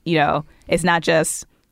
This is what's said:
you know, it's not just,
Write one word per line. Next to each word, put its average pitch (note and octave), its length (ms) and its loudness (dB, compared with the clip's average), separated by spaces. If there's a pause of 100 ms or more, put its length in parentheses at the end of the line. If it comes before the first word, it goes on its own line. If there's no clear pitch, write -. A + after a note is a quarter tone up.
you E3 140 0
know, D3+ 260 0 (240)
it's E3+ 160 0
not E3+ 180 2
just, D#3+ 440 0 (260)